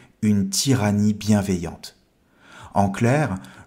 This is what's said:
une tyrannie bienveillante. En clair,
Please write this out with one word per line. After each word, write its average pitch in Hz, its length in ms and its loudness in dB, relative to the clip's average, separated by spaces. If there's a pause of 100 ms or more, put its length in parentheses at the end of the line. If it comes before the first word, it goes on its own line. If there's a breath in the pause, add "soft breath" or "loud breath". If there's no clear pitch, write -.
(220 loud breath)
une 101 280 2
tyrannie 104 640 2
bienveillante. 98 840 -2 (760 loud breath)
En 98 160 2
clair, 117 460 0 (320 loud breath)